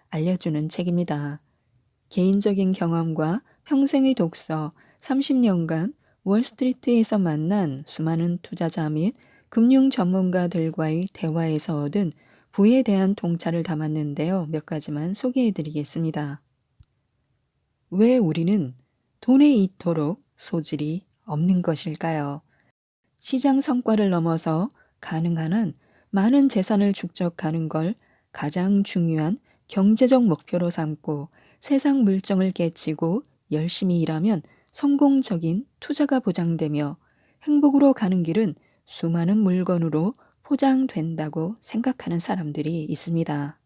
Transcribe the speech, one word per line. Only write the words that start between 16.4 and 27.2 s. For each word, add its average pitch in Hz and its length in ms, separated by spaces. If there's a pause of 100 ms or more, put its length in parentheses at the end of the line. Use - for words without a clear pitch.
왜 233 260
우리는 165 580 (460)
돈에 277 320
이토록 175 680 (140)
소질이 156 720 (180)
없는 175 380
것일까요? 151 800 (800)
시장 269 420
성과를 220 480
넘어서 165 580 (320)
가능한 165 540
한 214 200 (360)
많은 254 400
재산을 202 420
축적하는 165 800